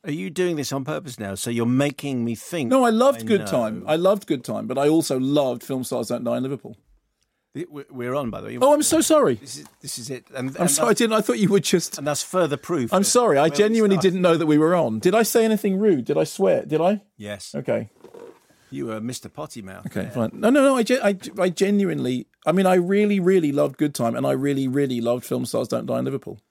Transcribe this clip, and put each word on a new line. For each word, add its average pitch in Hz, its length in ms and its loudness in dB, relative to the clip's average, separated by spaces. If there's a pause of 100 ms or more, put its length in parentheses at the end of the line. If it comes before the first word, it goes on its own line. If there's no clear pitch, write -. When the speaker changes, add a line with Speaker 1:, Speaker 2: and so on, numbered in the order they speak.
Speaker 1:
Are 165 80 -6
you 185 160 -6
doing 175 260 -2
this 143 160 -4
on 135 140 -4
purpose 151 340 -8
now? 98 160 -6
So 104 140 -6
you're 117 160 0
making 131 580 0
me 117 100 -2
think. 135 360 -6
Speaker 2:
No, 254 160 4
I 233 40 4
loved 233 340 2
Speaker 1:
I - 20 -8
Speaker 2:
Good 220 160 2
Speaker 1:
know. 104 60 -6
Speaker 2:
Time. 110 380 -2
I 156 120 0
loved 190 300 2
Good 143 180 -4
Time, 110 200 -6
but 127 120 -4
I 139 100 2
also 156 320 2
loved 131 420 0
Film 131 220 -6
Stars 120 240 -4
Don't 120 160 -4
Die 120 140 -2
in 123 60 -4
Liverpool. 131 340 -10 (760)
Speaker 1:
The, 165 160 -10
we, 147 200 -16
we're 127 260 -6
on, 139 140 -2
by 107 100 -10
the 101 80 -12
way. 117 140 -10
Speaker 2:
Oh, 285 120 6
I'm 294 100 2
so 320 180 2
sorry. 254 340 4
Speaker 1:
This 123 220 -16
is, 147 80 -18 (160)
this - 160 -12
is 117 120 -12
it. 127 140 -12 (100)
And, 131 220 -6
Speaker 2:
I'm - 60 -6
Speaker 1:
and 180 100 0
Speaker 2:
sorry, - 140 0
I 233 60 0
Speaker 1:
that, 202 80 2
Speaker 2:
didn't. 220 180 2
I 214 40 0
thought 240 180 -2
you 196 100 4
were 196 100 4
just - 380 -2
Speaker 1:
and 143 100 -6
that's 147 160 -4
further 165 320 0
proof 139 380 -4
Speaker 2:
I'm 185 80 4
Speaker 1:
of 202 60 0
Speaker 2:
sorry, 226 300 4
I 139 40 4
Speaker 1:
where 160 100 4
we 143 60 -4
Speaker 2:
genuinely 214 400 4
Speaker 1:
started. 185 140 2
Speaker 2:
didn't 185 100 -2
know 170 160 4
that 165 80 0
we 151 120 4
were 160 180 4
on. 117 240 0
Did 185 160 2
I 226 80 4
say 226 200 2
anything 208 340 0
rude? 185 280 2
Did 147 120 0
I 160 60 2
swear? 175 400 0
Did 147 160 -2
I? 196 220 2 (160)
Speaker 1:
Yes. 104 360 -12
Speaker 2:
Okay. 117 360 -4 (840)
Speaker 1:
You 139 140 -8
were 110 160 -8
Mister 120 280 -10
Potty 147 340 -14
Mouth 95 240 -16
Speaker 2:
Okay, 98 160 -6
Speaker 1:
there. - 80 -10
Speaker 2:
fine. 113 200 -2
No, - 200 0
no, 285 120 4
no. 269 140 4
I 240 60 0
ge-, 208 80 -2 (120)
I, 202 140 2 (220)
I 185 100 2
genuinely, 165 800 -2 (180)
I 156 80 2
mean, 190 140 4
I 185 80 6
really, 196 440 2
really 175 320 4
loved 143 260 0
Good 151 180 -2
Time, 117 200 -2
and 131 120 -2
I 135 40 0
really, 135 360 -2
really 127 340 0
loved 120 240 -2
Film 127 200 -4
Stars 117 220 -4
Don't 120 200 -4
Die 120 120 -2
in 127 60 -4
Liverpool. 117 340 -8 (120)